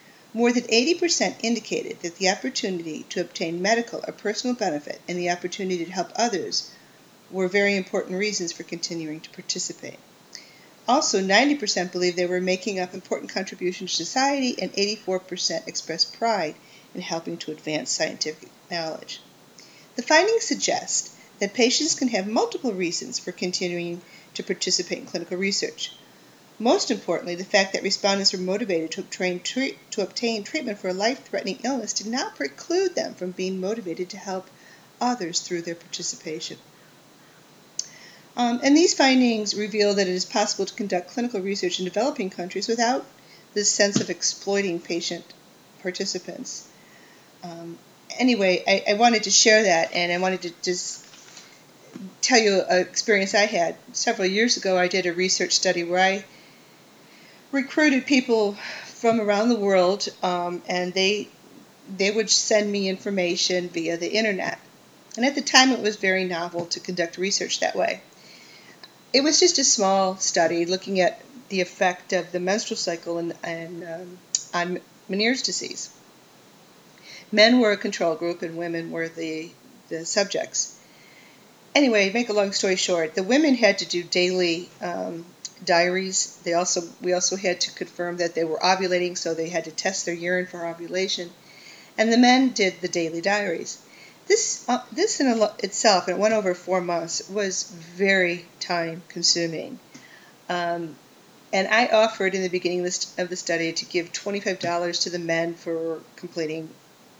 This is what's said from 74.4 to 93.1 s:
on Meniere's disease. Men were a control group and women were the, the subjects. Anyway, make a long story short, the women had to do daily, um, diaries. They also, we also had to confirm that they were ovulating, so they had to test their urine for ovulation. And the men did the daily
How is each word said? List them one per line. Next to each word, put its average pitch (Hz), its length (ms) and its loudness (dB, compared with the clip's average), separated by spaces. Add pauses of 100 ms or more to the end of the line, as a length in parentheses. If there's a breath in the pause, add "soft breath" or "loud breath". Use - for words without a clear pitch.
on 180 260 -2 (300)
Meniere's 220 320 0
disease. - 480 -8 (1400 loud breath)
Men 226 280 8
were 214 120 6
a 196 60 2
control 190 360 0
group 170 300 -6
and 165 120 -8
women 165 360 -6
were 165 180 -4
the, 165 400 -8 (380)
the 165 180 -8
subjects. - 720 -2 (960 loud breath)
Anyway, 220 400 4
make 240 160 0
a 214 40 -2
long 202 180 2
story 196 240 0
short, 170 400 0
the 190 80 0
women 269 320 4
had 208 240 4
to 170 80 -8
do 175 160 -4
daily, 180 640 0 (100)
um, 175 460 -8 (400)
diaries. 180 800 0
They 170 100 -2
also, 180 280 0 (200)
we 180 120 0
also 180 220 0
had 190 260 -2
to - 120 -4
confirm 175 440 -8
that 170 180 -2
they 165 80 0
were 160 160 -2
ovulating, 180 580 2
so 165 160 -2
they 160 160 -4
had 170 160 -4
to 160 60 -12
test - 340 -4
their 170 80 -4
urine 180 320 -2
for 175 220 -10
ovulation. 175 640 -6 (640 loud breath)
And 226 160 4
the 226 60 4
men 254 300 8
did 190 300 0
the 180 80 -2
daily 170 340 -2